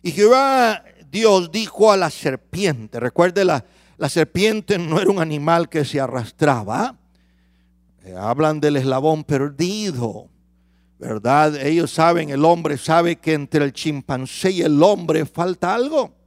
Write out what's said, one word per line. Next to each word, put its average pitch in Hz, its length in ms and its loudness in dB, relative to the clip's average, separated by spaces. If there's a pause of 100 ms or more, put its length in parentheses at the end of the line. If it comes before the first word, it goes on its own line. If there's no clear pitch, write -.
Y 175 100 -6
Jehová 240 720 4 (260)
Dios 190 420 2
dijo 208 400 2
a 196 60 4
la 170 120 0
serpiente, 139 880 -4
recuerde, 170 460 0
la, 151 180 0 (340)
la 151 120 -4
serpiente 196 720 0
no 165 200 0
era 190 120 2
un 196 80 0
animal 160 500 0
que 151 160 -2
se 143 140 -4
arrastraba. 127 1000 -2 (1040)
Eh, 92 140 -18
hablan 143 420 -2
del 147 180 2
eslabón 135 460 0
perdido, 143 1040 -4 (680)
¿verdad? 127 580 0
Ellos 156 360 -2
saben, 160 400 0
el 139 120 0
hombre 160 360 0
sabe 170 380 0
que 160 160 -2
entre 147 300 0
el 139 100 -4
chimpancé 139 760 -4
y 180 100 -2
el 147 200 2
hombre 170 440 2
falta 180 500 -4
algo. 269 400 -2 (120)